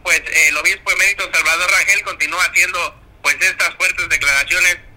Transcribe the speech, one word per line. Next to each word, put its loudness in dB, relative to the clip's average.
pues, 0
el 0
obispo -2
emérito 0
Salvador 0
Rangel 2
continúa -4
haciendo, -2
pues, 0
estas 0
fuertes -2
declaraciones 2